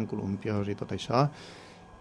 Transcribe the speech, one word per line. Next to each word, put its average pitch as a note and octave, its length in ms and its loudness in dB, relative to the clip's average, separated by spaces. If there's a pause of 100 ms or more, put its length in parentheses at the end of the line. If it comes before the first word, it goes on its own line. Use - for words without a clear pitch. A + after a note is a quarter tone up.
columpios G2+ 640 -2
i G2+ 60 0
tot - 180 -6
això. B2 380 4 (720)